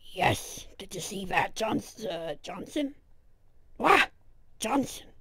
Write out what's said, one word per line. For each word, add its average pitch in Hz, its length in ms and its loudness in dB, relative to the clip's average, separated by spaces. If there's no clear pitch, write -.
Yes, - 580 0
did - 180 -14
you 170 60 -6
see 196 240 -6
that, 180 300 0
Johns-, 220 500 -4
uh, 165 360 -6
Johnson? 277 540 -4
What? - 340 6
Johnson? 254 480 0